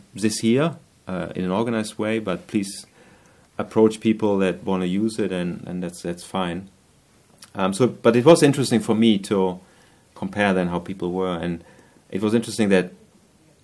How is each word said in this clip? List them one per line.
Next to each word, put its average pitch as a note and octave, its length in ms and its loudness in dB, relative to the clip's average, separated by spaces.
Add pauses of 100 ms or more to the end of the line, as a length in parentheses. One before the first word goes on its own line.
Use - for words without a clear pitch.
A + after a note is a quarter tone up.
(140)
this G#2+ 280 -4
year, C3 340 0 (300)
uh, F2+ 280 -8
in F#2 100 -4
an F2+ 60 -2
organized A2 480 -4
way, G#2+ 200 -4
but F#2+ 280 -6
please G2+ 400 -6 (720)
approach A2 440 2
people G#2+ 380 0
that F#2 260 -2
wanna F#2 220 -2
use G#2 320 -2
it," F#2+ 140 -2
and, F2 340 -4
and F2+ 160 -8
that's, E2+ 200 -10
that's F2 220 -8
fine. F#2 440 -6 (840)
Um, G2+ 180 0
so, C3+ 140 2
but A2+ 300 2
it B2 80 4
was E3 180 10
interesting C3 380 4
for G#2+ 140 -2
me A2 240 4
to F#2+ 420 -2 (540)
compare G2 380 0
then F2+ 160 0
how F2 120 -4
people F2+ 320 -6
were, F#2 240 -2
and E2+ 280 -6 (460)
it F#2+ 100 -6
was G#2+ 140 0
interesting A2+ 340 0
that F#2 240 2 (720)